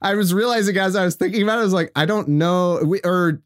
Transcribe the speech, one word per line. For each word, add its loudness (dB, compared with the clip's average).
I -2
was 0
realizing 0
as 0
I 0
was 0
thinking -2
about 0
it, 0
I 0
was 2
like, 0
"I 2
don't -2
know." 2
We, 0
or 0